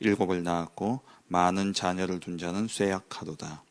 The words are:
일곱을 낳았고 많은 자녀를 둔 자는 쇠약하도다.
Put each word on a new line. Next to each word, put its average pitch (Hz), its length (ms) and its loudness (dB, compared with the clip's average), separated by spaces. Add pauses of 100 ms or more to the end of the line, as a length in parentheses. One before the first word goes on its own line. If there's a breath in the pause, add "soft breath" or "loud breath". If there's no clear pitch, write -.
일곱을 98 420 4
낳았고 87 560 -2 (300 loud breath)
많은 90 420 4
자녀를 92 480 0
둔 87 180 -8
자는 90 300 -2
쇠약하도다. 85 1040 -4